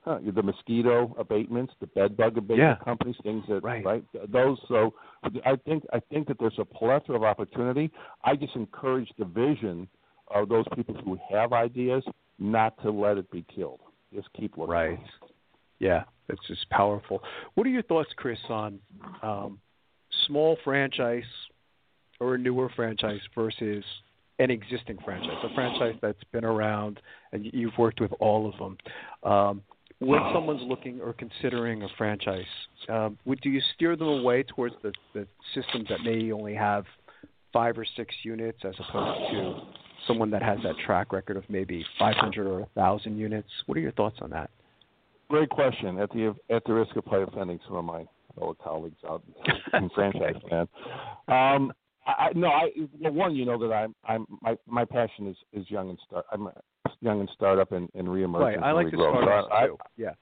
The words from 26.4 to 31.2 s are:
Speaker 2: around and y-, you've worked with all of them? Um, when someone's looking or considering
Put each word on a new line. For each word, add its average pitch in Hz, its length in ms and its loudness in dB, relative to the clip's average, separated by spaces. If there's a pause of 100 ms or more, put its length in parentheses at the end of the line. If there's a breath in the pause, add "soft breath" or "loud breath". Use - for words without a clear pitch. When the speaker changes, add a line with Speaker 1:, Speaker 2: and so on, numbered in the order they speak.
Speaker 2:
around 107 560 0 (320 loud breath)
and 104 100 -6
y-, 107 100 -10
you've 117 240 -2
worked 117 220 4
with 101 200 0
all 107 280 4
of 101 100 -8
them? 95 200 -10 (520 loud breath)
Um, 101 320 4 (380)
when 143 200 4 (120)
someone's 156 320 0
looking 127 380 -8
or 117 120 -6
considering 117 680 -4